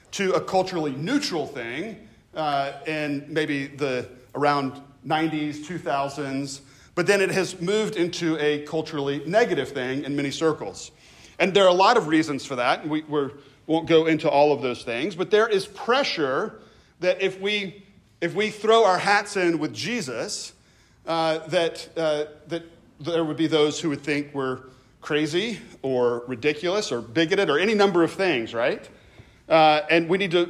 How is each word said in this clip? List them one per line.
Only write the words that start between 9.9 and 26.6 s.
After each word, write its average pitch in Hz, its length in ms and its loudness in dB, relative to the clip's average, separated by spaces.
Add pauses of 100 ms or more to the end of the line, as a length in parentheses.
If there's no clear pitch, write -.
in 143 120 -6
many 139 160 -2
circles. 151 600 -4 (480)
And 185 140 2
there 196 100 6
are 185 60 8
a 180 40 6
lot 190 240 6
of 170 100 2
reasons 151 380 0
for 135 100 -6
that, 123 260 0
and 151 100 -8
we, 156 120 -2
we're, 147 280 -2 (340)
won't 160 220 0
go 165 180 6
into 160 240 2
all 147 220 6
of 131 100 0
those 123 220 -4
things, 135 320 -4
but 175 160 -4
there 214 160 4
is 208 180 0
pressure 202 920 -2 (400)
that 180 220 0
if 190 180 -2
we, 202 440 -4 (380)
if 170 140 -2
we 208 140 0
throw 220 360 6
our 185 120 6
hats 202 400 2
in 170 200 2
with 147 160 -4
Jesus, 147 800 -6 (540)
uh, 160 400 0
that, 165 400 -2 (100)
uh, 151 280 0 (220)
that 165 160 -6 (360)
there 165 240 -2
would 151 140 -2
be 160 100 2
those 151 320 2
who 170 100 -2
would 139 120 -4
think 143 320 -4
we're 131 260 -4 (420)
crazy 160 580 -2 (220)
or 123 460 0
ridiculous 151 640 -2